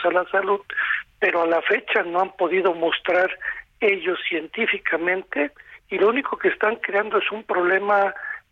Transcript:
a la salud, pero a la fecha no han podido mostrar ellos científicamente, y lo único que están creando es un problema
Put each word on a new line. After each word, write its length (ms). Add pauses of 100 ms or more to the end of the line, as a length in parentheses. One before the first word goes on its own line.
a 80
la 180
salud, 300 (580)
pero 240
a 40
la 160
fecha 420
no 160
han 160
podido 380
mostrar 540 (520)
ellos 480
científicamente, 1200 (380)
y 100
lo 120
único 280
que 100
están 280
creando 420
es 140
un 100
problema 720 (380)